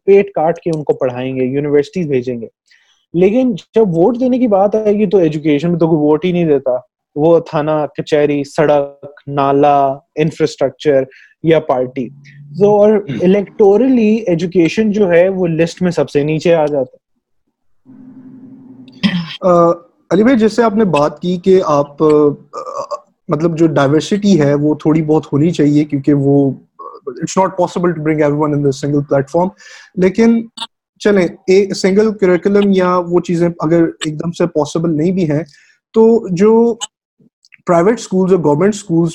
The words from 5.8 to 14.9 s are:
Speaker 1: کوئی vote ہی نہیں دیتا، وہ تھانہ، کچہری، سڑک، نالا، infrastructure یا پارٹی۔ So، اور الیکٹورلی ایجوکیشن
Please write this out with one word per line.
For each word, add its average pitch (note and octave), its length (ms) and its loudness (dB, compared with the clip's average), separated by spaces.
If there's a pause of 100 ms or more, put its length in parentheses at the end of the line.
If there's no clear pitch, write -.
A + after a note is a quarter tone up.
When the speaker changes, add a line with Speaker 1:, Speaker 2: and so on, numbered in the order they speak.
Speaker 1:
کوئی D#3+ 100 2
vote D3+ 260 0
ہی F#3 80 -2
نہیں F3 120 0
دیتا، C#3 260 0 (440)
وہ D#3+ 260 2
تھانہ، D#3 460 -4 (120)
کچہری، D3 460 0
سڑک، C#3+ 640 -2 (200)
نالا، C#3+ 600 2 (280)
infrastructure D3 880 -2 (400)
یا D#3+ 180 2
پارٹی۔ B2+ 480 -4 (540)
So، G3+ 60 4
اور G#3 240 4 (300)
الیکٹورلی G#3 920 2
ایجوکیشن G3 800 0